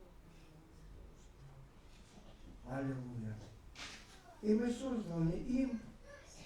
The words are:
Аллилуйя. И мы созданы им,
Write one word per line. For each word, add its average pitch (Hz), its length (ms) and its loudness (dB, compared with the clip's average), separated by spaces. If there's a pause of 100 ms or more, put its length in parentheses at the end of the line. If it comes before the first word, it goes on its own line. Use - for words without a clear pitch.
(2750)
Аллилуйя. 123 680 0 (1040)
И 214 140 10
мы 240 160 8
созданы 175 640 4
им, 247 480 4 (640)